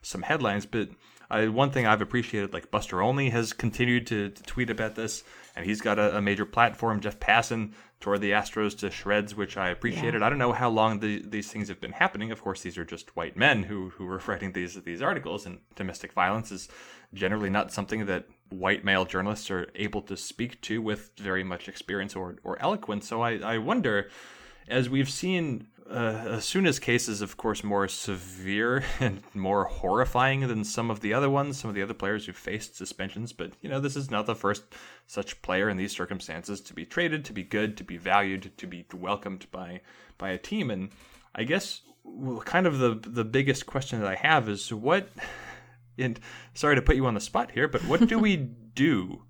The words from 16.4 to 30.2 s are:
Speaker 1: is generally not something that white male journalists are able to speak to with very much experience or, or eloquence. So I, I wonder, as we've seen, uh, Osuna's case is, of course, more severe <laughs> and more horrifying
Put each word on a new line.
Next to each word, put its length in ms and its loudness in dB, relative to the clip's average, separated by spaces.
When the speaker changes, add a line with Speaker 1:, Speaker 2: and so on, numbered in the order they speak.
Speaker 1:
is 160 -12
generally 360 0
not 220 2
something 340 -4
that 200 -2
white 340 0
male 200 4
journalists 460 -2
are 240 -2
able 280 -4
to 140 -8
speak 460 -8
to 200 -2
with 360 -4
very 260 0
much 240 -6
experience 480 -6
or, 260 -6
or 180 -6
eloquence. 480 -2
So 140 -2
I, 160 0
I 200 -2
wonder, 520 0
as 200 2
we've 220 2
seen, 580 -2
uh, 480 -2
Osuna's 420 4
case 300 2
is, 120 -2
of 160 -6
course, 280 -2
more 240 2
severe 1040 -2
<laughs> 80 0
and 220 0
more 300 2
horrifying 840 2